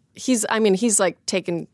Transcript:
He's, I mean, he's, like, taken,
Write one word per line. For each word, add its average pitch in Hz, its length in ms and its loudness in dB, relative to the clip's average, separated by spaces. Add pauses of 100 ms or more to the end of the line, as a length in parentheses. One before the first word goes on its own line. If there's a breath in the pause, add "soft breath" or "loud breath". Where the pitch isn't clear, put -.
(180)
He's, 226 320 0
I 220 100 0
mean, 214 140 4
he's, 208 260 2
like, 180 260 0
taken, 175 480 -4